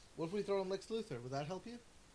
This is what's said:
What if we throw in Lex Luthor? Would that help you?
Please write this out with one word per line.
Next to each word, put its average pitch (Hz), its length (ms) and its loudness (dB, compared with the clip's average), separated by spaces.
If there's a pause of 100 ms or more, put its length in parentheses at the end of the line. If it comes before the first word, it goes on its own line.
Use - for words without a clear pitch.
(160)
What 160 100 0
if 160 60 -4
we 208 100 4
throw 196 200 4
in 185 60 0
Lex 190 180 0
Luthor? 208 360 0
Would 127 100 -6
that 143 140 2
help 180 200 -4
you? 240 120 -6 (360)